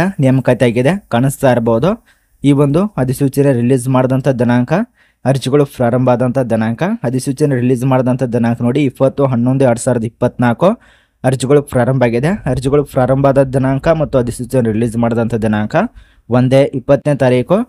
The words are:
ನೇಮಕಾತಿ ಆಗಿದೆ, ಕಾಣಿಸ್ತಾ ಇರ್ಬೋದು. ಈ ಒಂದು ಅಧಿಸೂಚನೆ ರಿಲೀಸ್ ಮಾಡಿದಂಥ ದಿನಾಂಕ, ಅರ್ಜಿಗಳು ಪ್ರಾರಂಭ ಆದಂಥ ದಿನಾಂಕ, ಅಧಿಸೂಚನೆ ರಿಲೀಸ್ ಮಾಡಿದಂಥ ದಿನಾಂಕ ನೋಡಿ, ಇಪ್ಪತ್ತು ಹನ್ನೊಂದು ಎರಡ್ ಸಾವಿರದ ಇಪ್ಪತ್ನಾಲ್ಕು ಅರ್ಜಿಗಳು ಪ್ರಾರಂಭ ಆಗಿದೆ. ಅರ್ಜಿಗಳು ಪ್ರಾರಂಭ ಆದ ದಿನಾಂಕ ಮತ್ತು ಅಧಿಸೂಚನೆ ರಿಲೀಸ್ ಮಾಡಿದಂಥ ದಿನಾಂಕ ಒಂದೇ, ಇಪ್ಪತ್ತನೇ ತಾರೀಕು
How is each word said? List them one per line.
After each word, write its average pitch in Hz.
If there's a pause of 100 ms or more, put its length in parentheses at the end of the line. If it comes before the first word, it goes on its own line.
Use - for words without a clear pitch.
(200)
ನೇಮಕಾತಿ 131
ಆಗಿದೆ, 123
ಕಾಣಿಸ್ತಾ 131
ಇರ್ಬೋದು. 120 (380)
ಈ 139
ಒಂದು 147
ಅಧಿಸೂಚನೆ 135
ರಿಲೀಸ್ 123
ಮಾಡಿದಂಥ 131
ದಿನಾಂಕ, 123 (520)
ಅರ್ಜಿಗಳು 135
ಪ್ರಾರಂಭ 127
ಆದಂಥ 123
ದಿನಾಂಕ, 113 (200)
ಅಧಿಸೂಚನೆ 135
ರಿಲೀಸ್ 123
ಮಾಡಿದಂಥ 131
ದಿನಾಂಕ 120
ನೋಡಿ, 123
ಇಪ್ಪತ್ತು 135
ಹನ್ನೊಂದು 127
ಎರಡ್ 120
ಸಾವಿರದ 120
ಇಪ್ಪತ್ನಾಲ್ಕು 120 (580)
ಅರ್ಜಿಗಳು 131
ಪ್ರಾರಂಭ 127
ಆಗಿದೆ. 120
ಅರ್ಜಿಗಳು 139
ಪ್ರಾರಂಭ 135
ಆದ 139
ದಿನಾಂಕ 131
ಮತ್ತು 151
ಅಧಿಸೂಚನೆ 117
ರಿಲೀಸ್ 113
ಮಾಡಿದಂಥ 117
ದಿನಾಂಕ 107 (520)
ಒಂದೇ, 127
ಇಪ್ಪತ್ತನೇ 143
ತಾರೀಕು 127 (140)